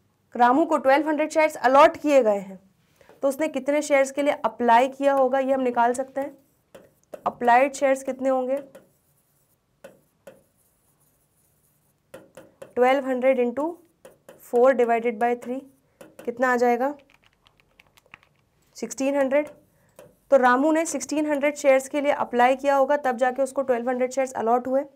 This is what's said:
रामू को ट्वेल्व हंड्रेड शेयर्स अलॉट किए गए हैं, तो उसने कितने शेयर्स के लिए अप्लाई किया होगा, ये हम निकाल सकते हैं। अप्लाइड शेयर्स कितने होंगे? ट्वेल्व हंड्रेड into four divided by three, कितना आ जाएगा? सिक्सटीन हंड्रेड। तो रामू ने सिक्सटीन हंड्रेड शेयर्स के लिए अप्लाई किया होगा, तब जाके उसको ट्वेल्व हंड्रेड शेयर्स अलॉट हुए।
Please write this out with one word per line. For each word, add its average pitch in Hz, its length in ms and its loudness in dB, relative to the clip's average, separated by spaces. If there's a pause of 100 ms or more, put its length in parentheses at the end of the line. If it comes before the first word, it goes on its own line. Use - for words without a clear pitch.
(360)
रामू 247 300 4
को 320 120 -2
ट्वेल्व 285 300 2
हंड्रेड 302 220 -2
शेयर्स 311 260 0
अलॉट 285 420 4
किए 277 260 2
गए 208 160 0
हैं, 190 200 -18 (600)
तो 269 60 0
उसने 277 200 -4
कितने 285 340 -4
शेयर्स 269 300 0
के 285 120 -4
लिए 285 100 0
अप्लाई 240 540 2
किया 277 260 -2
होगा, 262 260 0
ये 269 140 -2
हम 262 80 -2
निकाल 240 320 0
सकते 262 280 -8
हैं। 285 160 -10 (920)
अप्लाइड 247 460 2
शेयर्स 269 300 0
कितने 262 260 -4
होंगे? 262 340 -2 (4000)
ट्वेल्व 254 300 2
हंड्रेड 254 340 0
into 254 340 -4 (760)
four 247 240 4
divided 233 460 -2
by 240 160 0
three, 240 240 -10 (680)
कितना 247 280 0
आ - 20 2
जाएगा? 247 400 0 (1800)
सिक्सटीन 269 400 -6
हंड्रेड। 285 340 0 (840)
तो 277 60 6
रामू 254 340 4
ने 320 140 0
सिक्सटीन 294 400 -4
हंड्रेड 294 300 -2
शेयर्स 269 340 2
के 294 120 -4
लिए 285 100 0
अप्लाई 247 440 0
किया 277 200 0
होगा, 277 220 2
तब 262 200 -2
जाके 254 240 -2
उसको 269 200 -4
ट्वेल्व 240 280 -2
हंड्रेड 247 220 -2
शेयर्स 262 220 -4
अलॉट 240 340 -2
हुए। 269 180 -2 (100)